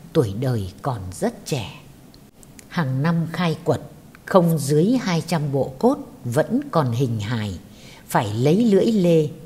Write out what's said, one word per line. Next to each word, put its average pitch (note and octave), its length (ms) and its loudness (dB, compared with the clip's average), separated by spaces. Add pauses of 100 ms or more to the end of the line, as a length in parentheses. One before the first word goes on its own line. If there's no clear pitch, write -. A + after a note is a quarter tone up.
(140)
tuổi A#2 260 2
đời A#2+ 300 -2 (120)
còn A#2 200 -4 (180)
rất A#3 260 -4
trẻ." A2 360 -8 (840)
Hàng C3 340 -2
năm E3 300 0
khai E3+ 320 -2
quật, D3 180 0 (440)
không E3+ 320 4
dưới D3+ 440 2
hai E3+ 260 -2
trăm D3+ 240 -2
bộ C3+ 280 -2
cốt C4 180 2 (280)
vẫn D3+ 360 0 (100)
còn C#3+ 200 2
hình A#2 280 -2
hài. G#2 400 -6 (480)
Phải A#2 260 -2
lấy D3 320 2
lưỡi G3 200 4
lê F3 440 4 (160)